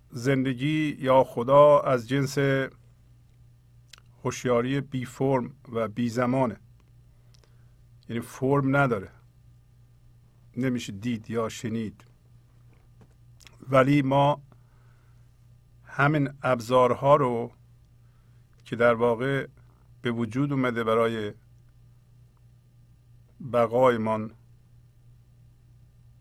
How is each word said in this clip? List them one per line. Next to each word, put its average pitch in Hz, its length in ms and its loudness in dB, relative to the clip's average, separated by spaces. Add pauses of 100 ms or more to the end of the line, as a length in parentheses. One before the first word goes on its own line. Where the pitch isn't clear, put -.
(120)
زندگی 135 880 -2
یا 131 240 4
خدا 143 560 6
از 127 300 -2
جنس 135 280 -2 (1900)
هوشیاری 123 580 -2
بی 131 240 -8
فرم 135 480 -2 (200)
و 113 140 -2
بی 117 220 -4
زمانه، 123 480 -2 (1500)
یعنی 117 120 -6
فرم 135 540 0
نداره، 117 340 0 (1500)
نمیشه 123 360 -4
دید 107 360 -8
یا 113 200 -4
شنید. 110 560 -8 (1600)
ولی 135 400 4
ما 143 400 2 (1400)
همین 143 440 0 (120)
ابزارها 127 760 2
رو 123 360 -2 (1120)
که - 100 -10
در 120 180 4
واقع 120 540 -2 (540)
به 123 100 -4
وجود 120 400 -4
اومده 123 320 -2
برای 110 500 0 (2250)
بقایمان، 113 800 2 (1900)